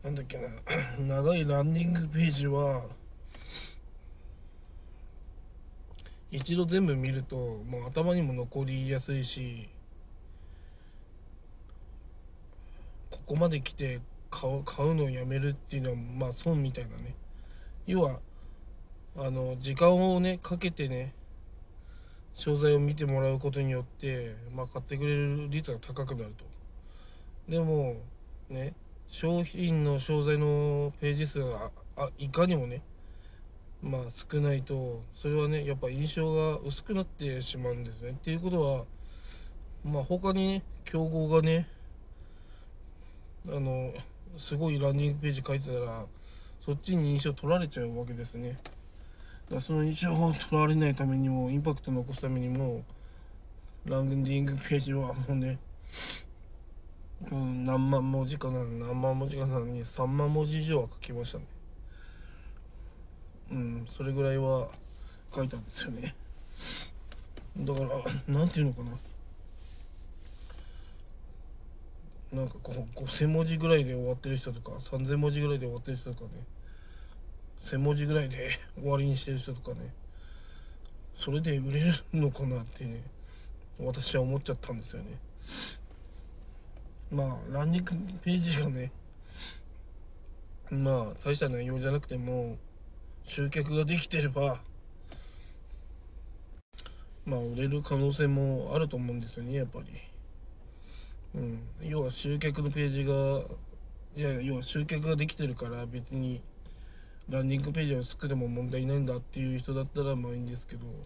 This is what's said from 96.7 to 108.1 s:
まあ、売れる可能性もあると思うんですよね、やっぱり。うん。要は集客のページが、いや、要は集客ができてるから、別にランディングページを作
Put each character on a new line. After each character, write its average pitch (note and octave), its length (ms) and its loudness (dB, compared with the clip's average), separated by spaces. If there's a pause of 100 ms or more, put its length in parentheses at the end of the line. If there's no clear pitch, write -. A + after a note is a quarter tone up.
ま C3+ 120 0
あ、 - 20 2
売 A#2+ 160 -2
れ C3 120 2
る C#3+ 140 2
可 C#3+ 140 0
能 C#3 160 6
性 D3 160 6
も C3+ 460 4
あ D3+ 60 6
る D#3 100 4
と - 80 -2
思 B2 160 0
う - 20 -2
ん A#2+ 40 -2
で A2+ 100 -6
す - 80 -10
よ A#2+ 60 -6
ね、 B2 100 -2
や C#3 100 2
っ B2+ 40 -2
ぱ - 120 -8
り。 - 60 -8 (1500)
う - 20 -4
ん。 A#2 220 -4 (220)
要 D3+ 200 0
は B2+ 100 2
集 D3 280 0
客 D3+ 220 0
の C#3+ 100 2
ペ D3 160 2
ー - 20 4
ジ C#3 140 2
が、 C#3 400 4 (720)
い C#3+ 60 -2
や、 C3+ 200 2
要 C3+ 140 0
は B2+ 80 -2
集 D3 220 0
客 D3+ 220 0
が D#3+ 80 6
で D3+ 120 4
き - 80 -2
て D3+ 100 0
る C3 80 2
か A#2+ 140 -4
ら、 A#2+ 180 -4
別 A#2+ 300 -6
に B2+ 260 0 (880)
ラ C3+ 120 2
ン C3+ 60 4
デ C3+ 80 4
ィ C#3 40 4
ン - 20 0
グ D3 100 0
ペ D#3+ 100 2
ー D3+ 60 2
ジ C#3 80 4
を B2 80 0
作 - 240 -4